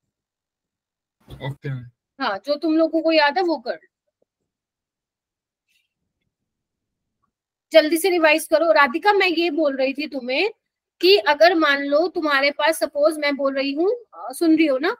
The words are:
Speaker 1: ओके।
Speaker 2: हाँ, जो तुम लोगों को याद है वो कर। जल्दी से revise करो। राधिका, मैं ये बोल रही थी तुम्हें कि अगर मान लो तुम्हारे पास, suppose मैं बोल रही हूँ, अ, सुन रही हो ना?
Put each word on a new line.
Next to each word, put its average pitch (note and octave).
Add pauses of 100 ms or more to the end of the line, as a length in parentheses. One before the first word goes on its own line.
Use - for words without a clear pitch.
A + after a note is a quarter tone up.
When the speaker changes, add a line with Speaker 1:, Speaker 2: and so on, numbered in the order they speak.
(1400)
Speaker 1:
ओके। C3+ (540)
Speaker 2:
हाँ, G#3
जो C#4+
तुम D#4
लोगों D#4+
को D#4+
याद D4
है F#4+
वो E4
कर। A3+ (4000)
जल्दी D#4
से F#4
revise D#4
करो। D#4+
राधिका, D4+
मैं G4
ये E4+
बोल C#4+
रही C4
थी D4
तुम्हें C4+ (500)
कि F#4+
अगर D#4
मान C#4+
लो C#4+
तुम्हारे D4
पास, D4+
suppose D4+
मैं D4
बोल C#4
रही C4+
हूँ, F#4 (180)
अ, -
सुन D#4+
रही D#4+
हो C4+
ना? F#4